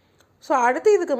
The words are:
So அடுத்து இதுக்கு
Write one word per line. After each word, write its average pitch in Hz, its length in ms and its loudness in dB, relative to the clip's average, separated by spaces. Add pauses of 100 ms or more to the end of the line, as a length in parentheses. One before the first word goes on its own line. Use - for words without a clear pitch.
(380)
So - 180 -10
அடுத்து 262 420 2
இதுக்கு 294 200 -4